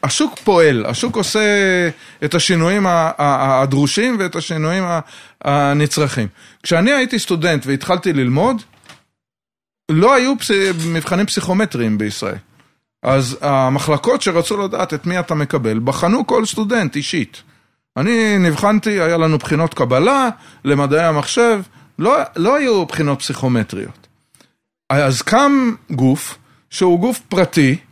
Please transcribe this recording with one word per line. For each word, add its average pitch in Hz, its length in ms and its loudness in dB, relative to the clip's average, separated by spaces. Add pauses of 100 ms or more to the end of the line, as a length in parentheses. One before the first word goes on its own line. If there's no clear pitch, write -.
השוק 233 420 -2
פועל, 156 420 4
השוק 226 300 -4
עושה 214 240 -2 (840)
את 147 100 -4
השינויים 175 520 2
ה-, 180 40 2
ה-, 165 280 2
ה-, 135 440 2
הדרושים 143 560 0
ואת 180 180 -4
השינויים 165 480 -4
ה-, 175 160 -2 (440)
הנצרכים. 143 840 0 (340)
כשאני 180 300 2
הייתי 254 260 0
סטודנט 160 480 -2
והתחלתי 175 460 -2
ללמוד, 151 500 0 (1300)
לא 190 240 4
היו 262 240 2
פס-, - 120 -6 (360)
מבחנים 170 400 -2
פסיכומטריים 131 720 -2
בישראל. 104 380 -6 (680)
אז 135 380 0
המחלקות 143 840 0
שרצו 170 420 -2
לדעת 185 300 -6
את 147 120 -8
מי 175 120 -4
אתה 170 160 -4
מקבל, 135 440 -2
בחנו 175 480 0
כל 220 200 0
סטודנט 208 500 -2
אישית. - 460 -6 (540)
אני 214 420 0
נבחנתי, 196 520 2
היה 170 260 0
לנו 160 220 2
בחינות 156 360 -2
קבלה 185 540 2 (360)
למדעי 143 400 2
המחשב, 202 560 2 (380)
לא, 226 180 2 (200)
לא 208 200 2
היו 233 300 0
בחינות 143 320 -2
פסיכומטריות. 120 880 -4 (840)
אז 135 320 0
קם 262 520 2 (160)
גוף, - 480 0 (320)
שהוא 175 300 2
גוף 233 280 -2
פרטי 170 480 2 (160)